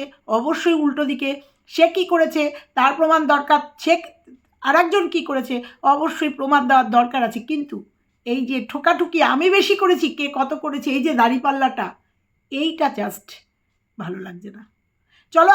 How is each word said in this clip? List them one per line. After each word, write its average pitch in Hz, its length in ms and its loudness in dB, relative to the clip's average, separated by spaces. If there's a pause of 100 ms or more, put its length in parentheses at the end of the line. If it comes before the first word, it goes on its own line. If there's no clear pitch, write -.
(280)
অবশ্যই 311 560 0
উল্টো 294 280 0
দিকে 269 180 -4 (460)
সে 320 100 4 (100)
কী 370 80 0 (100)
করেছে 320 280 2 (360)
তার 262 220 4
প্রমাণ 320 220 4 (120)
দরকার, 285 260 2 (240)
সে 320 100 4 (720)
আর 285 160 4
একজন 349 200 0 (100)
কী 330 160 0
করেছে, 262 260 -4 (380)
অবশ্যই 311 460 -2
প্রমাণ 277 300 2
দেওয়ার 254 180 4 (100)
দরকার 240 300 2
আছে। 220 120 -6 (120)
কিন্তু 294 260 -6 (480)
এই 247 240 -2
যে 269 80 -2 (140)
ঠোকাঠুকি 339 480 0 (140)
আমি 311 140 2 (100)
বেশি 392 180 2
করেছি, 359 340 2
কে 285 160 -6 (140)
কত 262 120 -2 (120)
করেছে, 285 340 -6
এই 254 60 -2
যে 311 180 0
দাড়িপাল্লাটা, 262 680 0 (640)
এইটা 311 360 -2 (100)
just 208 300 -8 (720)
ভালো 180 200 -10
লাগছে 185 380 -16
না। - 40 -20 (720)
চলো, 330 220 6